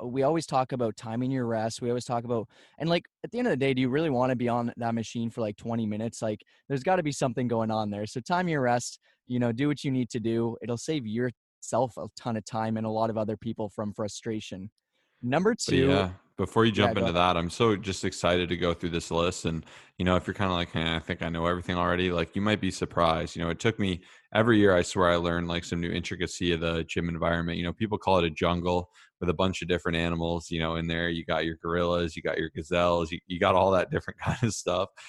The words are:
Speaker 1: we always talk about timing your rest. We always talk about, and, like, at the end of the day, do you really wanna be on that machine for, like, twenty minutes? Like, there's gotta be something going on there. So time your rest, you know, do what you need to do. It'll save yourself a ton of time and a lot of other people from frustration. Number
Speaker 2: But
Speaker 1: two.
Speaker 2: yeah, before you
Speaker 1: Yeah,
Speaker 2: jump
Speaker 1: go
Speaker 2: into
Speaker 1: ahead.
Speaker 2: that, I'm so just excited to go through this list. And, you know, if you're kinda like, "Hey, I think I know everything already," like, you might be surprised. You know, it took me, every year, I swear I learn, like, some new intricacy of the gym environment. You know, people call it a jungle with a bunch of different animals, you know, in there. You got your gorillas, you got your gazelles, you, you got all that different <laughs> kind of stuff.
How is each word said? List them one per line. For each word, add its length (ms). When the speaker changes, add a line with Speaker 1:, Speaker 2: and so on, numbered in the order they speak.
Speaker 1:
we 180
always 240
talk 260
about 240
timing 340
your 160
rest. 340
We 80
always 160
talk 200
about, 240
and, 100
like, 160
at 80
the 60
end 100
of 40
the 40
day, 180
do 60
you 80
really 220
wanna 260
be 120
on 280
that 180
machine 360
for, 100
like, 160
twenty 300
minutes? 360
Like, 220
there's 140
gotta 200
be 100
something 360
going 220
on 200
there. 160
So 140
time 280
your 140
rest, 360
you 120
know, 140
do 160
what 160
you 60
need 200
to 100
do. 420
It'll 140
save 300
yourself 920
a 100
ton 200
of 80
time 320
and 100
a 40
lot 200
of 80
other 180
people 320
from 240
frustration. 760
Number 320
Speaker 2:
But 80
Speaker 1:
two. 20
Speaker 2:
yeah, 360
before 280
you 80
Speaker 1:
Yeah, 0
Speaker 2:
jump 240
Speaker 1:
go 40
Speaker 2:
into 120
Speaker 1:
ahead. 40
Speaker 2:
that, 200
I'm 140
so 260
just 280
excited 440
to 80
go 160
through 180
this 200
list. 340
And, 200
you 80
know, 100
if 100
you're 80
kinda 200
like, 160
"Hey, 240
I 40
think 240
I 60
know 180
everything 300
already," 340
like, 240
you 60
might 220
be 80
surprised. 680
You 60
know, 80
it 100
took 180
me, 220
every 240
year, 160
I 80
swear 280
I 60
learn, 300
like, 180
some 160
new 100
intricacy 640
of 80
the 240
gym 260
environment. 480
You 60
know, 100
people 240
call 200
it 60
a 60
jungle 600
with 80
a 60
bunch 260
of 80
different 300
animals, 520
you 80
know, 180
in 100
there. 240
You 160
got 180
your 120
gorillas, 600
you 60
got 160
your 100
gazelles, 640
you, 140
you 120
got 160
all 180
that 180
different 280
<laughs> 20
kind 220
of 120
stuff. 340